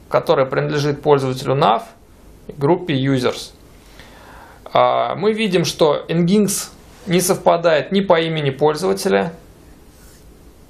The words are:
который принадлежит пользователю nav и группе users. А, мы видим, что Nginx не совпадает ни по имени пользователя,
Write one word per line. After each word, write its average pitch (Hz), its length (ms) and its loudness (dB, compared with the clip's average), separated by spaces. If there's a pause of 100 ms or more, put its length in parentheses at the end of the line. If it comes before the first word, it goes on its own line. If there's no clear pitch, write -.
который 143 380 0
принадлежит 143 540 -2
пользователю 131 540 0
nav 196 280 2 (680)
и - 40 -16
группе 170 420 0
users. 131 580 -2 (1200)
А, 123 420 2
мы 208 180 0
видим, 185 320 0
что 147 440 0
Nginx 180 600 0 (360)
не 180 140 2
совпадает 170 720 0
ни 202 80 2
по 180 200 2
имени 160 300 -2
пользователя, 185 840 0 (1400)